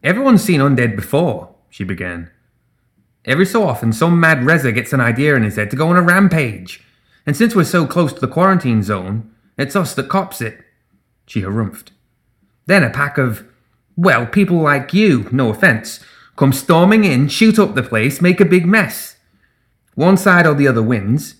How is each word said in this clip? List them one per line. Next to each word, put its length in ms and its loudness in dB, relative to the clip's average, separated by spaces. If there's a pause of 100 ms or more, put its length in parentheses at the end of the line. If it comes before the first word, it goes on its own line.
everyone's 400 2
seen 180 0
undead 360 0
before," 580 -4 (160)
she 140 -10
began. 460 -10 (920)
"Every 200 0
so 200 -2
often, 280 -2
some 260 2
mad 280 2
Reza 260 2
gets 220 -4
an 80 0
idea 340 0
in 60 2
his 140 -2
head 140 -4
to 60 -6
go 120 0
on 100 4
a 40 2
rampage. 800 0 (440)
And 100 -2
since 180 0
we're 100 2
so 200 0
close 300 -2
to 60 -12
the 80 -4
quarantine 540 0
zone, 460 -6 (300)
it's 180 -4
us 180 -2
that 140 -6
cops 320 -4
it," 240 -10 (600)
she 160 -6
harumphed. 480 -8 (760)
"Then 180 2
a 60 0
pack 300 -6
of, 260 -4 (520)
well, 280 2
people 380 0
like 320 -2
you, 360 2
no 200 0
offense, 500 -2 (360)
come 180 2
storming 500 4
in, 240 0
shoot 300 2
up 160 0
the 80 -2
place, 400 -2
make 180 2
a 60 6
big 180 2
mess. 520 -2 (760)
One 220 2
side 300 4
or 80 2
the 140 2
other 140 0
wins. 580 -2